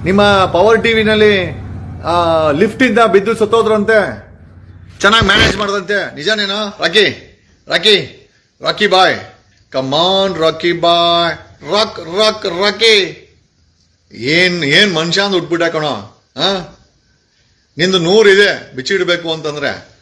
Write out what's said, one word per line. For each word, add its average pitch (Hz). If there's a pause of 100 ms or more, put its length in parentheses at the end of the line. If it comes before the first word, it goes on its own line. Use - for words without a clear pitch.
ನಿಮ್ಮ 196
ಪವರ್ 208
ಟಿವಿನಲ್ಲಿ, 214 (540)
ಆ, 160
ಲಿಫ್ಟ್ 214
ಇಂದ 233
ಬಿದ್ದು 208
ಸತ್ತೋದ್ರಂತೆ, 214 (800)
ಚೆನ್ನಾಗ್ 214
ಮ್ಯಾನೇಜ್ 196
ಮಾಡ್ದಂತೆ, 196
ನಿಜನೇನೋ 202
ರಾಕಿ? 175 (640)
ರಾಕಿ, 170 (320)
ರಾಕಿ 160
ಬಾಯ್, 180 (520)
come 131
on 185
ರಾಕಿ 160
ಬಾಯ್, 170 (360)
ರಾಕ್, 208
ರಾಕ್, 208
ರಾಕಿ. 208 (1160)
ಏನ್, 170
ಏನ್ 180
ಮನುಷ್ಯ 165
ಅಂದ್ 202
ಉಟ್ಬಿಟ್ಟ 165
ಕಣೋ. 151 (140)
ಆ? 175 (1300)
ನಿಂದು 185
ನೂರಿದೆ 190
ಬಿಚ್ಚಿಡ್ಬೇಕು 170
ಅಂತಂದ್ರೆ. 143 (140)